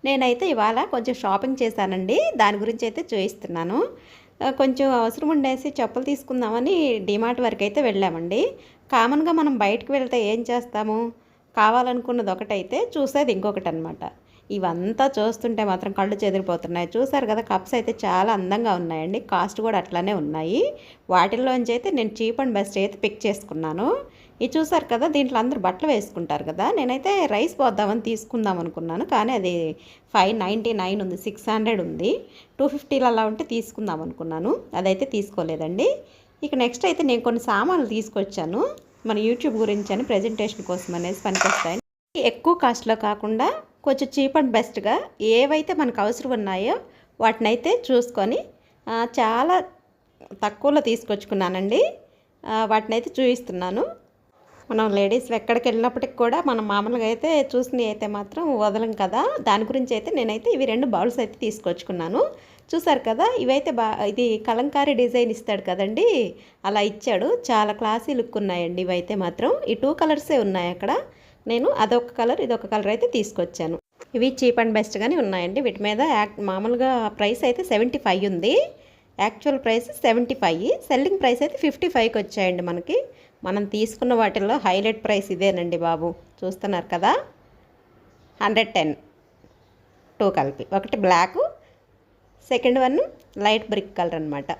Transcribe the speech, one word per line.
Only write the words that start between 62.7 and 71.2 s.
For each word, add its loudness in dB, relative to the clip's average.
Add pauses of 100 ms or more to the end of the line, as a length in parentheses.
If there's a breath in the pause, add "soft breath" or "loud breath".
చూసారు 2
కదా, 0
ఇవైతే 2
బా, 0
ఇది 0
కలంకారీ 0
డిజైన్ 2
ఇస్తాడు -4
కదండి, 2 (300 loud breath)
అలా 2
ఇచ్చాడు. 0
చాలా 2
క్లాసీ -2
లుక్ -2
ఉన్నాయండి -2
ఇవైతే -2
మాత్రం. 0 (160)
ఈ 0
టూ 0
కలర్సే 2
ఉన్నాయి 0
అక్కడ. -2 (460 soft breath)